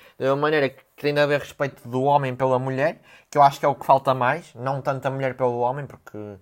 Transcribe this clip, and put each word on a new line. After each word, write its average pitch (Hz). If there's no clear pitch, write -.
Da 123
mesma 135
maneira 147
que -
tem 147
de 143
haver 143
respeito -
do 127
homem 139
pela 131
mulher, 131
que -
eu 143
acho 139
que -
é -
o 110
que -
falta 135
mais, 131
não 131
tanto 135
a 135
mulher 135
pelo 123
homem, 131
porque, -